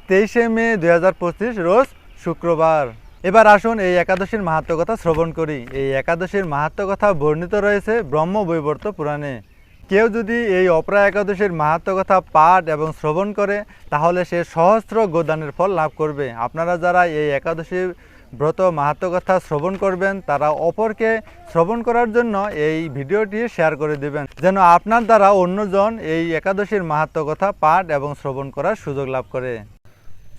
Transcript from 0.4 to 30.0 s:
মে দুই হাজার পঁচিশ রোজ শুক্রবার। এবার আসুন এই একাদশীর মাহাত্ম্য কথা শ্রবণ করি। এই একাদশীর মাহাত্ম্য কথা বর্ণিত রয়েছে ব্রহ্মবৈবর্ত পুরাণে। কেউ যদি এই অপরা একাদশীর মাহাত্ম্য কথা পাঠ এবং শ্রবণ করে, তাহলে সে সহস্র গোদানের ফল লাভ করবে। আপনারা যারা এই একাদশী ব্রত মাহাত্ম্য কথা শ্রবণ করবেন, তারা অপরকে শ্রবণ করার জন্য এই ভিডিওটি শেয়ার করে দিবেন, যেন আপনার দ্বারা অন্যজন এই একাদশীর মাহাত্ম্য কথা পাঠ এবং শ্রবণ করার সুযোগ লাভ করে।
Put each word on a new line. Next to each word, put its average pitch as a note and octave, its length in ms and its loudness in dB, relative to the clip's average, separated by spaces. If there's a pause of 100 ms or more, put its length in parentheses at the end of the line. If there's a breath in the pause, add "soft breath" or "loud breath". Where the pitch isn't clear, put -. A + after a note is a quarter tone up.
মে A3+ 280 0
দুই E3+ 140 2
হাজার E3+ 220 4
পঁচিশ G3+ 460 -6
রোজ F#3+ 280 4 (380)
শুক্রবার। D#3+ 640 0 (360)
এবার G#3+ 240 6
আসুন G#3 340 6
এই F3+ 160 2
একাদশীর F#3+ 460 0
মাহাত্ম্য D#3+ 340 -2
কথা E3+ 200 -2
শ্রবণ E3 360 0
করি। D3+ 400 -4
এই C3+ 200 -2
একাদশীর E3+ 520 -2
মাহাত্ম্য D#3 480 -4
কথা G3+ 200 2
বর্ণিত D#3 420 -2
রয়েছে G#3 480 0
ব্রহ্মবৈবর্ত D#3+ 840 -2
পুরাণে। D3 560 -6 (460 soft breath)
কেউ G#3+ 200 4
যদি A3 240 -4
এই F#3+ 360 2
অপরা F#3+ 380 2
একাদশীর G3+ 460 0
মাহাত্ম্য E3 480 -2
কথা F#3+ 200 2
পাঠ E3 480 4
এবং D#3 240 -2
শ্রবণ F3+ 400 -4
করে, G3+ 320 -2 (260 soft breath)
তাহলে E3+ 340 0
সে E3+ 200 -4
সহস্র G#3 640 2
গোদানের D#3 440 -2
ফল F#3 200 0
লাভ D#3+ 260 0
করবে। C#3+ 360 -4
আপনারা D#3+ 460 -4
যারা F3 280 2
এই D3+ 240 -2
একাদশী E3 640 -4 (420 soft breath)
ব্রত D3 260 -2
মাহাত্ম্য D#3+ 500 0
কথা F3+ 300 0
শ্রবণ E3 360 -4
করবেন, G3 440 -2
তারা D3 300 -2
অপরকে G#3+ 680 -2 (300 loud breath)
শ্রবণ F#3+ 320 0
করার A#3 300 0
জন্য A3+ 260 0
এই D#3+ 500 -2
ভিডিওটি G3+ 680 -4
শেয়ার D#3 220 0
করে D3+ 200 -4
দিবেন, C#3+ 300 -6 (140)
যেন F#3+ 160 2
আপনার G3 480 4
দ্বারা G3+ 260 6
অন্যজন G3 680 0
এই E3 360 -4
একাদশীর G3 480 -2
মাহাত্ম্য D#3 420 -4
কথা F3 280 -2
পাঠ E3+ 380 0
এবং C#3+ 240 -2
শ্রবণ C#3 360 -8
করার E3 260 -4
সুযোগ C#3 320 -6
লাভ C3 220 -4
করে। B2+ 280 -6 (800 soft breath)